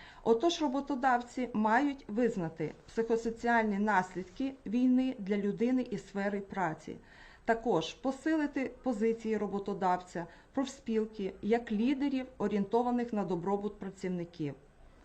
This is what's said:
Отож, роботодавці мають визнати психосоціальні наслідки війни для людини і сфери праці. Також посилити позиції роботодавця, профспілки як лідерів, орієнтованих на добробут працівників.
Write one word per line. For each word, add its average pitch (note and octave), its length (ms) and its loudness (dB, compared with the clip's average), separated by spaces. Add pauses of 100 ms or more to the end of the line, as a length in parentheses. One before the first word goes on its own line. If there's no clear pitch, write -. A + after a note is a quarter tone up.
(240)
Отож, A#3 380 4
роботодавці B3+ 920 0
мають A#3 540 2
визнати G3 680 -2 (140)
психосоціальні A3+ 920 0
наслідки G#3 720 0 (120)
війни B3+ 540 2
для G3+ 180 0
людини A#3 540 0
і G3+ 60 -4
сфери G3+ 420 -4
праці. F3+ 560 -6 (500)
Також A3+ 480 2
посилити C#4+ 800 -2 (120)
позиції A3+ 540 0
роботодавця, F#3 880 -2 (280)
профспілки A3 880 -2
як A#3 300 0
лідерів, C4 540 0 (120)
орієнтованих A#3 760 0
на G#3 100 0
добробут G3 560 -2
працівників. F3 720 -6 (520)